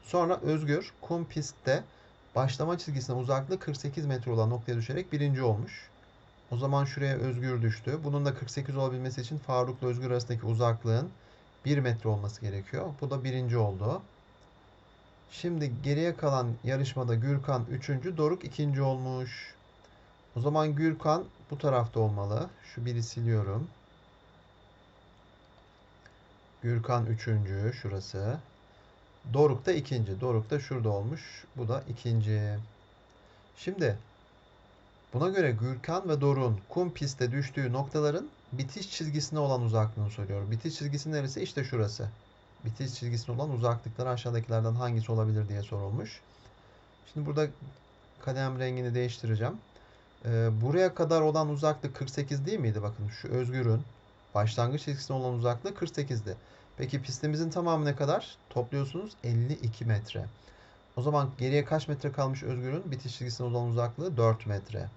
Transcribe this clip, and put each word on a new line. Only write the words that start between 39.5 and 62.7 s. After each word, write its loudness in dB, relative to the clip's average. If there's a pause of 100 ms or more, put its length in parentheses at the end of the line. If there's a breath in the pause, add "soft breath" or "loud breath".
uzaklığını 2
soruyor. -4
Bitiş -2
çizgisi -4
neresi? -2
İşte -2
şurası. -2 (560)
Bitiş -4
çizgisine -4
olan -2
uzaklıkları 0
aşağıdakilerden 0
hangisi 0
olabilir 2
diye -2
sorulmuş. -4 (920 loud breath)
Şimdi -2
burada 2 (760)
kalem -2
rengini 0
değiştireceğim. 0 (720 loud breath)
Ee, 4 (140)
buraya 4
kadar 4
olan 4
uzaklık 0
kırk -4
sekiz -2
değil 0
miydi? 0
Bakın -4
şu -10
Özgür'ün 2 (520)
başlangıç 2
çizgisine -4
olan 0
uzaklığı 0
kırk -4
sekizdi. -2 (400 loud breath)
Peki -2
pistimizin -2
tamamı 2
ne 2
kadar? 0 (140)
Topluyorsunuz -4
elli 2
iki -4
metre. -2 (720 loud breath)
O -4
zaman 2
geriye 2
kaç -2
metre -4
kalmış 0
Özgür'ün? -4